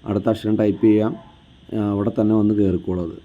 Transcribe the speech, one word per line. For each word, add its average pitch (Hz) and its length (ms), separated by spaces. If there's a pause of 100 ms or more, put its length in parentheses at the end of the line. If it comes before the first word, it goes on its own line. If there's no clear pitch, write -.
അടുത്ത 101 220
അക്ഷരം 107 300
ടൈപ്പ് 101 260
ചെയ്യാം, 107 260 (640)
ആ, - 20 (140)
അവിടെ 101 240
തന്നെ 107 220
വന്ന് 104 200
കയറിക്കോളും 90 480
അത്. 85 180